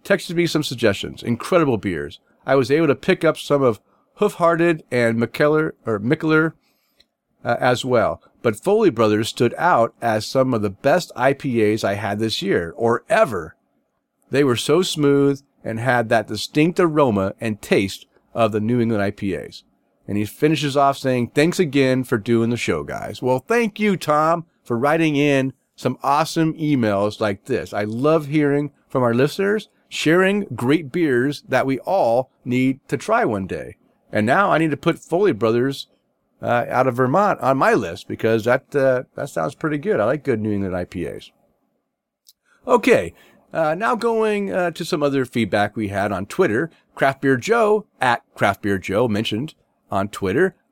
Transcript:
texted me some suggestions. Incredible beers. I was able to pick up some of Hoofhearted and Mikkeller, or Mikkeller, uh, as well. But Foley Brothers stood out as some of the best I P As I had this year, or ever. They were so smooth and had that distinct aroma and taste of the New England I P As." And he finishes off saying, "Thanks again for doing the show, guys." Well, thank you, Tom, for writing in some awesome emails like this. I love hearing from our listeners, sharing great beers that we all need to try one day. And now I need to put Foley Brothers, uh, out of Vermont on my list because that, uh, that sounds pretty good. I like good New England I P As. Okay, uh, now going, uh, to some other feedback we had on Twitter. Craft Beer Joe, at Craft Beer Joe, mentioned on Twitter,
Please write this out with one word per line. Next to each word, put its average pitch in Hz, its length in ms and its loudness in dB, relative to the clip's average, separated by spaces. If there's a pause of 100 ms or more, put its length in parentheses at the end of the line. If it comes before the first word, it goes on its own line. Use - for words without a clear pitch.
texted 180 320 -2
me 175 100 0
some 151 160 -2
suggestions. 104 600 -2
Incredible 131 540 0
beers. 82 440 -6 (260)
I 135 80 2
was 131 160 2
able 160 160 4
to - 80 4
pick - 300 -2
up 156 120 2
some 143 240 0
of 120 200 2 (340)
Hoofhearted 170 760 2
and 117 280 2
Mikkeller, 151 540 0 (120)
or 110 140 -2
Mikkeller, 156 560 0 (880)
uh, 117 160 -2
as 127 240 0
well. 107 380 0 (180)
But 113 160 -2
Foley 208 340 2
Brothers 107 380 0
stood 120 300 0
out 143 420 2
as 107 240 -2
some 131 300 0
of 107 80 -2
the 104 80 -2
best 147 460 0
I 131 160 2
P 123 300 -2
As 107 200 2
I 101 120 0
had 104 260 -4
this 113 200 -2
year, 104 360 -2
or 117 320 0
ever. 110 480 -2 (760)
They 139 140 2
were 123 120 2
so 160 260 2
smooth 143 600 2 (220)
and 113 160 -6
had 123 280 0
that 113 200 2
distinct 151 500 0
aroma 139 640 2
and 110 200 -6
taste - 460 -2 (260)
of 113 200 0
the 107 80 -2
New 120 200 0
England 113 220 0
I 98 80 -2
P 98 240 -6
As." - 300 -12 (420)
And 101 100 -6
he 104 80 -2
finishes 147 520 -2
off 139 200 2
saying, 123 380 -2
"Thanks 160 240 2
again 131 460 2
for 123 120 -2
doing 113 340 0
the 120 60 -2
show, 80 280 -2
guys." - 360 -10
Well, 127 200 0
thank 226 400 -2
you, 208 160 2
Tom, 156 500 0 (160)
for 120 160 -4
writing 151 380 2
in 139 360 2 (220)
some 127 300 -4
awesome 156 500 0
emails 107 640 0
like 104 260 -4
this. 104 280 -4
I 104 80 -2
love 139 440 0
hearing 147 440 0 (180)
from 131 140 -2
our 117 120 2
listeners, 196 540 0 (200)
sharing 190 680 2
great 135 380 -2
beers 143 560 0
that 127 180 0
we 135 140 -2
all 135 500 0 (140)
need 131 440 0
to 147 80 -4
try 220 280 0
one 101 240 -2
day. 69 280 -10 (360)
And 107 120 2
now 165 280 2
I 151 60 2
need 160 120 2
to 139 60 -2
put - 240 -2
Foley 180 320 0
Brothers, 120 560 0 (520)
uh, 117 280 0
out 127 180 2
of 120 100 0
Vermont 156 440 2
on 135 160 2
my 202 180 2
list 95 340 -4
because 110 360 0
that, 127 320 0
uh, 131 280 2 (100)
that 139 160 -8
sounds 156 240 -4
pretty 151 240 -4
good. 175 200 -2
I 104 60 2
like 143 180 -2
good 117 180 0
New 107 120 -2
England 98 240 -4
I 90 80 -4
P 87 220 -8
As. - 240 -12 (1400)
Okay, 214 480 2 (380)
uh, 156 220 0
now 233 200 -2
going, 214 580 -2
uh, 180 200 -2
to 165 120 -10
some 156 180 -4
other 139 220 0
feedback 107 520 -2
we 104 120 -4
had 101 240 -2
on 95 140 -6
Twitter. 156 440 -2 (240)
Craft 135 280 -2
Beer 135 140 4
Joe, 214 500 0 (140)
at 120 220 2 (120)
Craft 101 280 0
Beer 101 160 0
Joe, 107 300 0
mentioned 110 460 -4 (360)
on 101 180 -2
Twitter, 123 460 -2 (180)